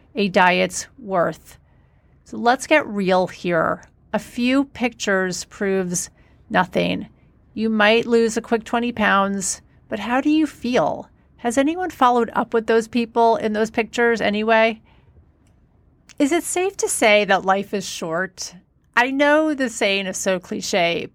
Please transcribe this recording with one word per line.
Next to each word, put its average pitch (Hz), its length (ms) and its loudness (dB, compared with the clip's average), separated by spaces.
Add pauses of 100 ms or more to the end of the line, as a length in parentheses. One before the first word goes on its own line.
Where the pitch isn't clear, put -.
(140)
a 202 140 0
diet's 180 600 2 (100)
worth. 180 580 -4 (680)
So - 120 -16
let's 233 300 0
get 302 200 2
real 185 420 0
here. - 540 -2 (300)
A 214 60 -2
few 254 480 0
pictures 196 800 -4
proves 190 640 -4 (400)
nothing. 180 580 -2 (460)
You 220 160 -2
might 220 340 4
lose 226 320 2
a 226 60 -4
quick 233 220 -2
twenty 240 280 -2
pounds, 196 680 -2 (260)
but 220 100 -8
how 240 220 -2
do 285 80 -2
you 311 180 2
feel? - 640 -4 (300)
Has 240 200 -4
anyone 330 320 0
followed 247 440 2
up - 180 -2
with 226 140 0
those 226 200 2
people 233 500 2
in 214 180 -4
those 220 160 -2
pictures 233 500 0
anyway? 220 640 0 (1400)
Is 277 120 2
it 330 140 0
safe 370 320 -4
to 427 120 -4
say 208 360 4
that 185 220 0
life 190 260 0
is 196 160 -6
short? 180 640 -8 (400)
I 247 160 2
know 294 440 2
the 262 160 -2
saying 196 360 -2
is 185 120 -8
so 190 200 -2
cliche, 180 760 -2